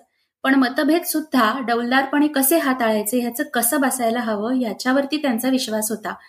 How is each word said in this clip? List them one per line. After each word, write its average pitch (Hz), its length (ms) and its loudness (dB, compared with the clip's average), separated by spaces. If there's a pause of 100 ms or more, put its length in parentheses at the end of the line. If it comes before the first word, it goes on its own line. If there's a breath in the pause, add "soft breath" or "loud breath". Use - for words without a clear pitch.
(420)
पण 269 120 2
मतभेद 277 480 2
सुद्धा 262 580 0
डौलदारपणे 262 680 2
कसे 294 300 2
हाताळायचे, 247 640 0
ह्याचं 240 240 -4
कसं 269 360 0
बसायला 247 400 0
हवं, 220 340 -2
याच्यावरती 262 600 -2
त्यांचा 262 320 -2
विश्वास 220 420 -2
होता 196 240 -6 (140 soft breath)